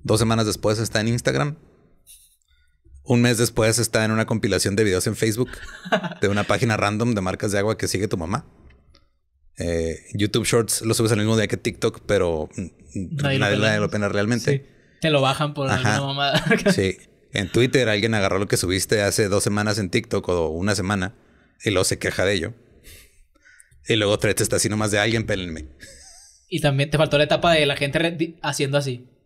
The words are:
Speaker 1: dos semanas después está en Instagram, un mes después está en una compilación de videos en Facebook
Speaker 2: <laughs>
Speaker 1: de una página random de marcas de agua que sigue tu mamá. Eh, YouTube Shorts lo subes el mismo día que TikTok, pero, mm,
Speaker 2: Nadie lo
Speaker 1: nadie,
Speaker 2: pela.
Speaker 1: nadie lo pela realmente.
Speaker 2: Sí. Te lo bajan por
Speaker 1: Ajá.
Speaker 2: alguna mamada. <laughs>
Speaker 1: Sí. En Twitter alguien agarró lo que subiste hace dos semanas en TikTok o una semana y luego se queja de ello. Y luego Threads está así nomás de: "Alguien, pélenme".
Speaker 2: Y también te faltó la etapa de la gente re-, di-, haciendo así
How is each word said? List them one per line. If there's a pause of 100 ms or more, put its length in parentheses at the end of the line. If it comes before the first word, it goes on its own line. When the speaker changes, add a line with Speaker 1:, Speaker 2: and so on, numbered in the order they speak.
Speaker 1:
dos
semanas
después
está
en
Instagram, (1500)
un
mes
después
está
en
una
compilación
de
videos
en
Facebook (360)
Speaker 2:
<laughs>
Speaker 1:
de
una
página
random
de
marcas
de
agua
que
sigue
tu
mamá. (1120)
Eh, (180)
YouTube
Shorts
lo
subes
el
mismo
día
que
TikTok,
pero,
mm,
Speaker 2:
Nadie
lo
Speaker 1:
nadie,
Speaker 2:
pela.
Speaker 1:
nadie
lo
pela
realmente.
Speaker 2:
Sí. (380)
Te
lo
bajan
por
Speaker 1:
Ajá.
Speaker 2:
alguna
mamada. (120)
<laughs>
Speaker 1:
Sí. (360)
En
Twitter
alguien
agarró
lo
que
subiste
hace
dos
semanas
en
TikTok
o
una
semana (500)
y
luego
se
queja
de
ello. (1300)
Y
luego
Threads
está
así
nomás
de:
"Alguien,
pélenme". (840)
Speaker 2:
Y
también
te
faltó
la
etapa
de
la
gente
re-,
di-,
haciendo
así (160)